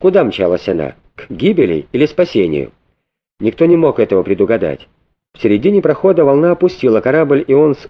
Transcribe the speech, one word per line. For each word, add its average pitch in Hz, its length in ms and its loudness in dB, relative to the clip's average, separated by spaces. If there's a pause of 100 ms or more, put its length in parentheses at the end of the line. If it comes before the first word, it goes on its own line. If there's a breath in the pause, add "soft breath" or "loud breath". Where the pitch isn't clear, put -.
Куда 185 240 2
мчалась 90 440 -2
она? 78 260 -4 (200)
К - 160 -20
гибели 98 640 0
или 143 140 0
спасению? 82 640 -2 (680)
Никто 110 260 0
не 170 100 4
мог 156 220 0
этого 101 240 0
предугадать. 92 640 -2 (480)
В - 80 -10
середине 131 400 0
прохода 170 420 0
волна 147 280 2
опустила 135 480 0
корабль, 143 460 0
и 135 80 0
он 147 200 2
с - 160 -12